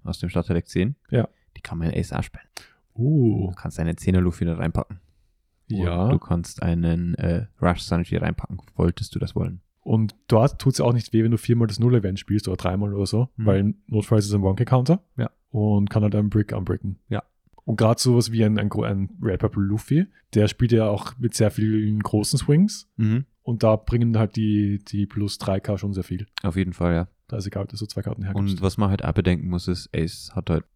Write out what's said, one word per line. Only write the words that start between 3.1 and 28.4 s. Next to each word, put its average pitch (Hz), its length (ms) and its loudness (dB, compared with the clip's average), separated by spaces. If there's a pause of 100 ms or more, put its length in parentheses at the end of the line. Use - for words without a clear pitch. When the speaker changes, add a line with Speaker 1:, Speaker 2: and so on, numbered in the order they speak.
Speaker 1:
Du 90 60 -10
kannst - 240 -8
einen 82 180 -2
Zehner 92 240 2
Luffy 87 240 0
da 85 100 0
reinpacken. 82 440 -4 (720)
Und 110 60 -2
Speaker 2:
Ja. 87 320 0
Speaker 1:
du 147 100 4
kannst - 420 -4
einen, 85 540 0
äh, 87 300 -2 (160)
Rush 87 200 2
Sanji 87 360 -2
reinpacken, 82 420 -4 (160)
wolltest - 400 0
du - 40 -6
das - 160 -6
wollen. 90 260 -4 (200)
Speaker 2:
Und 110 340 0 (120)
dort 117 320 4
tut's - 220 0
auch 123 120 4
nicht 120 200 -2
weh, 113 100 4
wenn 113 80 2
du 117 60 4
viermal 117 300 2
das 104 120 -6
Null-Event 110 400 2
spielst 104 280 -2
oder 92 100 -2
dreimal 98 360 -2
oder 98 120 0
so, 117 320 0
Speaker 1:
Mhm. 110 80 -4
Speaker 2:
weil 101 280 4 (140)
notfalls 107 380 2
ist 104 60 -6
es 104 40 2
ein 101 80 2
One-K-Counter 127 580 2 (160)
Speaker 1:
Ja. 117 140 -4 (200)
Speaker 2:
und 104 380 2
kann 107 140 2
halt 104 120 2
einen 104 140 2
Brick 104 240 0
anbricken. 98 540 -4
Speaker 1:
Ja. - 160 -6 (400)
Speaker 2:
Und 110 140 -2
grad 113 220 4
sowas 120 320 4
wie 113 120 2
ein, 107 160 2
ein, 104 100 0
gro-, 107 140 -2
ein 98 260 -2 (120)
Red 95 180 -2
Purple 104 240 0
Luffy, 107 420 0 (280)
der 107 140 6
spielt 120 260 0
ja 110 160 4
auch 101 280 -4
mit 120 180 -2
sehr 107 140 4
vielen 107 520 0
großen 107 360 0
Swings 165 600 2
Speaker 1:
Mhm. 113 280 0 (180)
Speaker 2:
und 117 200 -2
da 110 140 6
bringen 117 400 0
halt 107 180 0
die, 104 480 0
die 101 220 -4
Plus 101 320 -4
drei 98 220 -2
K 104 180 -4
schon 101 160 -6
sehr 92 100 -4
viel. 90 240 -8 (160)
Speaker 1:
Auf 85 140 -2
jeden 90 160 0
Fall, 87 200 0
ja. 85 140 0 (200)
Speaker 2:
Da 117 100 -8
ist 95 100 -6
egal, 98 160 -6
ob 98 60 -10
du 107 80 -12
so 104 80 -8
zwei 101 160 -6
Karten 98 220 -8
hergibst. 98 320 -2